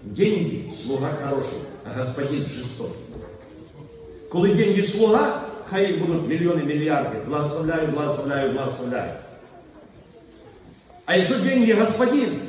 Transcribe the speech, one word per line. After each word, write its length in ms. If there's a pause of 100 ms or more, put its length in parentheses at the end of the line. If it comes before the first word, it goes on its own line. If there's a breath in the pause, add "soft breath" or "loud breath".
"Деньги — 680 (120)
слуга 240 (140)
хороший, 360 (260)
а 140
господин — 480
жестокий". 500 (1300)
Коли 260
деньги – 280
слуга, 580 (300)
хай 160
їх 200
будуть 220
мільйони, 360
мільярди. 540 (100)
Благословляю, 600
благословляю, 640
благословляю. 600 (1900)
А 100
якщо 220
деньги – 360
господин 540 (200)